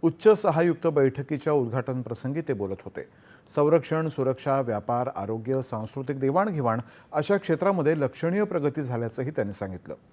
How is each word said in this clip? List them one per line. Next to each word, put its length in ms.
उच्च 400
सहायुक्त 460
बैठकीच्या 640
उद्घाटन 480
प्रसंगी 400
ते 120
बोलत 320
होते. 220
संरक्षण, 520
सुरक्षा, 540
व्यापार, 540
आरोग्य, 460
सांस्कृतिक 580
देवाणघेवाण 600
अशा 260
क्षेत्रामध्ये 640
लक्षणीय 440
प्रगती 380
झाल्याचंही 500
त्यांनी 220
सांगितलं. 420